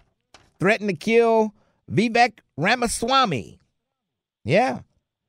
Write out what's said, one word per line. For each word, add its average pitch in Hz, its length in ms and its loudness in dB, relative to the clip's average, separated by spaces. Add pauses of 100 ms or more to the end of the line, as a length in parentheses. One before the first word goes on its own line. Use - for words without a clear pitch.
(600)
threatened 202 300 0
to 165 40 -4
kill 226 580 2 (380)
Vivek 233 480 0 (160)
Ramaswamy. 233 1040 -2 (840)
Yeah. 196 340 0 (500)